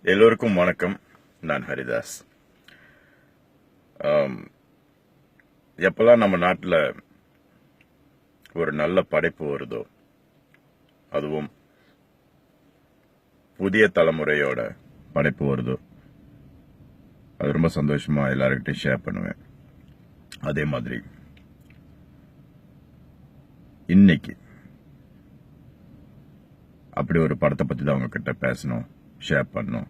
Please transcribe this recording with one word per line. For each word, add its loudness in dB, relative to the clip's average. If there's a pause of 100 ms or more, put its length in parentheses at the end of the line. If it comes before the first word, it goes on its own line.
எல்லோருக்கும் 4
வணக்கம். 0 (440)
நான் -4
ஹரிதாஸ். -8 (1700)
ஆம், -2 (1300)
எப்பெல்லாம் 6
நம்ம 2
நாட்டுல 0 (1600)
ஒரு -2
நல்ல 0
படைப்பு -4
வருதோ, -10 (1300)
அதுவும் -6 (2000)
புதிய 2
தலைமுறையோட 0 (360)
படைப்பு -2
வருதோ, -4 (1600)
அது -2
ரொம்ப 2
சந்தோஷமா -2
எல்லார்கிட்டயும் -2
ஷேர் 0
பண்ணுவேன். -8 (1040)
அதே -4
மாதிரி -6 (2750)
இன்னைக்கு 6 (2500)
அப்படி -2
ஒரு 0
படத்தை 0
பத்தி -6
தான் 2
உங்ககிட்ட -4
பேசணும், -6 (420)
ஷேர் 0 (100)
பண்ணணும் -6